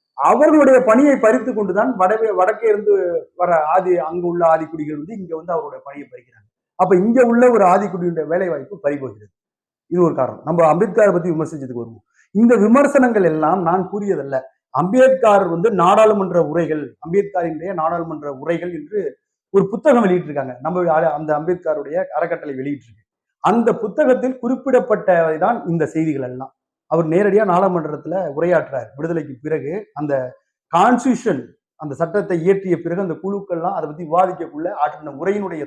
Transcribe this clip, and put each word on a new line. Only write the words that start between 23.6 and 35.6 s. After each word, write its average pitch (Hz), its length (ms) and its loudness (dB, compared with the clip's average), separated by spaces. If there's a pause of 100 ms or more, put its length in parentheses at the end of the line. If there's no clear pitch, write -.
புத்தகத்தில் 254 600 0
குறிப்பிடப்பட்டவை 214 1040 0
தான் 214 280 0
இந்த 165 200 -2
செய்திகள் 151 420 -4
எல்லாம். 127 240 -14 (400)
அவர் 165 160 0
நேரடியா 196 380 2
நாடாளுமன்றத்துல 170 680 0 (140)
உரையாற்றுறார். 139 600 -2
விடுதலைக்கு 147 500 -6
பிறகு 147 300 -6 (220)
அந்த 147 200 -4 (600)
கான்ஸ்டிடியூஷன், 214 680 2 (380)
அந்த 151 160 -10
சட்டத்தை 170 440 -4
இயற்றிய 190 380 0
பிறகு 170 240 -6
அந்த 170 140 -6
குழுக்கள்லாம் 190 640 -6
அதை 160 100 -6
பத்தி 151 160 -12
விவாதிக்கக்குள்ள 165 720 -2
ஆற்றின 147 400 -6
உரையினுடைய 175 520 -6